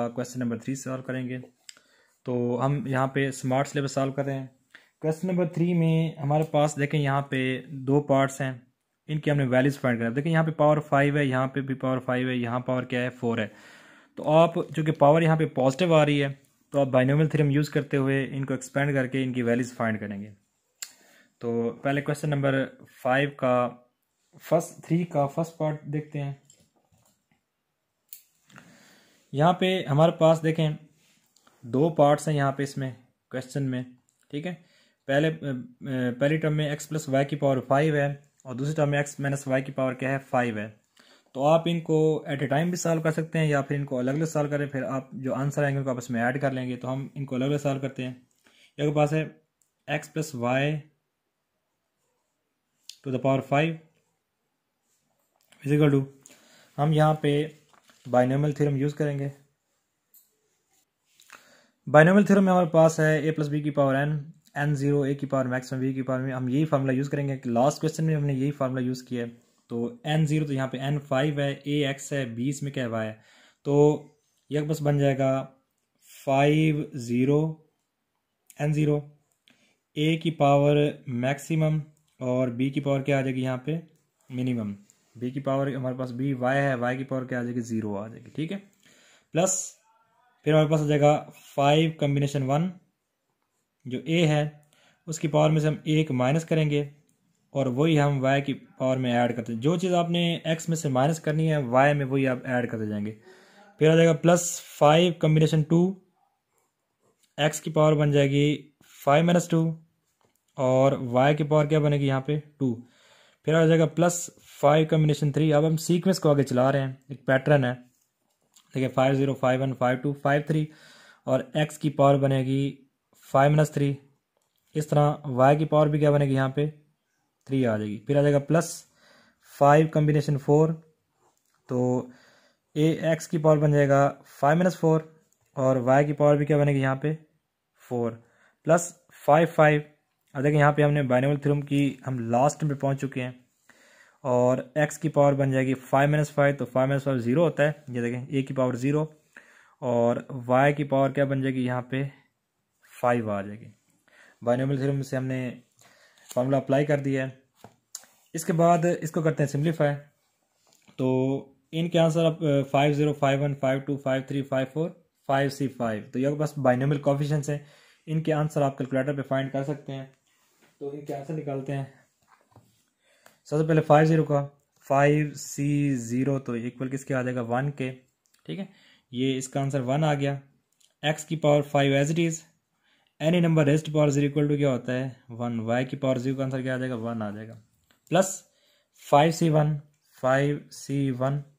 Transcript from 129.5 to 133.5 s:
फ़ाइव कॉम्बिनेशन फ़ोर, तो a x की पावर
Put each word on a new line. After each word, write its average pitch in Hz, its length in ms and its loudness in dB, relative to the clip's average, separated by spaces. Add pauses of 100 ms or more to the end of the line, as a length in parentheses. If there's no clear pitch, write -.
फ़ाइव 147 320 6
कॉम्बिनेशन 151 500 0
फ़ोर, 151 360 2 (960)
तो 127 420 -2 (640)
a 156 400 0
x 156 100 -12
की 170 120 -4
पावर 156 200 4